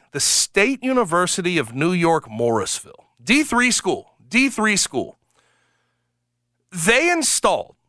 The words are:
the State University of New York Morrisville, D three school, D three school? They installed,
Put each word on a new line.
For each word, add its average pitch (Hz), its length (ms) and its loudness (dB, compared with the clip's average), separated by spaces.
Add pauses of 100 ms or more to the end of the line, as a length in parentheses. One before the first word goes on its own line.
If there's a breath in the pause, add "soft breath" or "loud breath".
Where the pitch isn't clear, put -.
(120)
the 143 80 -6
State - 640 0
University 180 760 0
of 113 160 -2
New 156 180 0
York 165 380 2
Morrisville, 113 720 -4 (180)
D 240 200 2
three 240 280 0
school, - 440 -4 (120)
D 254 220 0
three 214 300 -2
school? - 400 -6 (1500)
They 226 380 2
installed, 233 680 -2 (120)